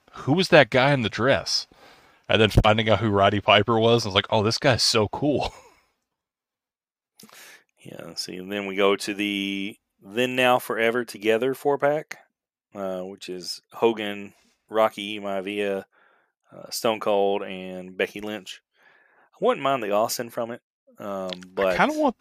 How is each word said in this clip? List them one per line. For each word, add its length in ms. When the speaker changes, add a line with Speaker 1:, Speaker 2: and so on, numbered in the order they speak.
Speaker 1:
"Who 220
was 160
that 200
guy 220
in 100
the 80
dress?" 580
And 140
then 80
finding 400
out 100
who 100
Roddy 300
Piper 400
was, 260
I 40
was 60
like, 140
"Oh, 140
this 140
guy's 260
so 240
cool." 520
<laughs> 40
Speaker 2:
Yeah, 240
let's 200
see, 100
and 160
then 140
we 100
go 200
to 180
the 640
Then 320
Now 240
Forever 460
Together 480
four-pack, 640
uh, 260
which 280
is 320
Hogan, 640
Rocky 500
Maivia, 680
uh, 200
Stone 280
Cold, 440
and 520
Becky 240
Lynch. 420
I 120
wouldn't 180
mind 180
the 100
Austin 380
from 220
it, 100
um, 540
but 140
Speaker 1:
I 100
kinda 160
want, 280